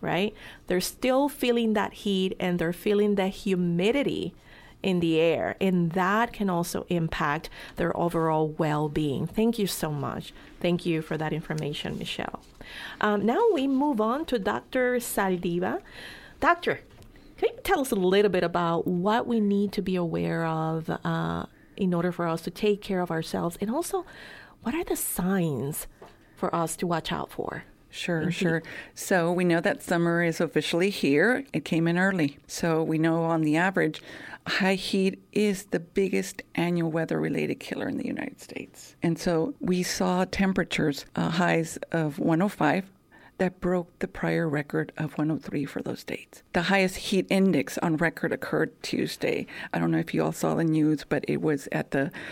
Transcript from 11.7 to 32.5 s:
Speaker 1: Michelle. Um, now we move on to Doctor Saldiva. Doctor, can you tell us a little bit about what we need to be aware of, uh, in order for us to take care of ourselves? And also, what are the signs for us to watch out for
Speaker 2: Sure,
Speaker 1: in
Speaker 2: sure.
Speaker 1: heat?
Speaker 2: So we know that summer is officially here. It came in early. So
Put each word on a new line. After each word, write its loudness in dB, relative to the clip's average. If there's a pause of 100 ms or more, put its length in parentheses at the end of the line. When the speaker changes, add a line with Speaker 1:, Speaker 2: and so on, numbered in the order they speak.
Speaker 1:
Michelle. -8 (600)
Um, 2
now 4 (120)
we 2
move 2
on 0
to 0
Doctor 0
Saldiva. 0 (600)
Doctor, 2 (560)
can 0
you -16
tell 2
us 0
a 0
little 6
bit 2
about 0
what 2
we 2
need 2
to -2
be 0
aware 0
of, -2
uh, -2 (280)
in 0
order 2
for -2
us -2
to -6
take 0
care -2
of -2
ourselves? -4
And 4
also, -2 (580)
what -2
are 0
the -2
signs -2 (500)
for -2
us 0
to -2
watch -2
out -4
for -8 (240)
Speaker 2:
Sure, -2
Speaker 1:
in 0
Speaker 2:
sure. 2
Speaker 1:
heat? -8 (260)
Speaker 2:
So 2
we 2
know 4
that 0
summer 2
is 0
officially 2
here. 4 (100)
It -2
came 2
in 2
early. 2 (100)
So 0